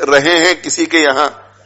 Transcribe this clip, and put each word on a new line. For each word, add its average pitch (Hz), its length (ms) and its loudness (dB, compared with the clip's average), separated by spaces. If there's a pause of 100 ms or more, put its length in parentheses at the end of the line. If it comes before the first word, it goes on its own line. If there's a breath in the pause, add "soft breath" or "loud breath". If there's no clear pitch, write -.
रहे 143 360 2
हैं 170 220 0
किसी 165 240 -6
के 165 120 0
यहां 143 300 2 (380)